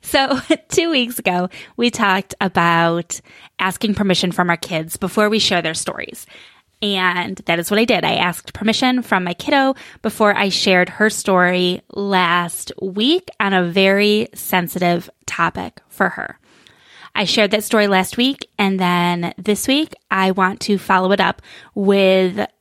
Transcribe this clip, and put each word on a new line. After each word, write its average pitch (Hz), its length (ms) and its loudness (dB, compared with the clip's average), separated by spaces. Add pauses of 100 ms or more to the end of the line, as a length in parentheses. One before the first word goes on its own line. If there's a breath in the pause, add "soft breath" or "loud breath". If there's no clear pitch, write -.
So 269 380 0 (140)
<laughs> - 160 -6
two 330 220 0
weeks 247 280 -2
ago, 180 300 -2 (280 loud breath)
we 240 120 2
talked 196 500 -2
about 170 800 0 (380 loud breath)
asking 190 380 -2
permission 185 360 0
from 175 200 0
our 170 60 0
kids 160 400 -6
before 208 320 0
we 220 100 2
share 180 240 0
their 160 100 -4
stories. - 540 -10 (540 loud breath)
And 185 640 -2
that 170 120 0
is 175 140 -4
what 208 80 2
I 240 60 4
did. 220 180 2
I - 120 0
asked - 380 -4
permission 254 480 0
from 190 220 0
my 175 100 -4
kiddo 269 400 0 (300 loud breath)
before 208 320 0
I 202 140 0
shared 180 400 2
her 214 200 0
story 180 720 0 (100)
last 175 880 -2
week 220 500 -2 (100)
on 196 140 0
a 185 100 4
very 196 720 2
sensitive 175 760 -2 (160)
topic - 600 -4
for 185 220 -2
her. - 280 -10 (800 loud breath)
I 208 100 -2
shared 202 260 2
that 214 120 0
story 208 240 2
last 185 300 0
week, 262 300 -2 (120)
and 196 200 0
then 175 580 0
this 202 300 -2
week 294 280 0 (160)
I 190 200 2
want 190 300 0
to 202 160 0
follow 185 360 2
it 196 80 0
up 185 200 0 (320 loud breath)
with 196 760 2 (140)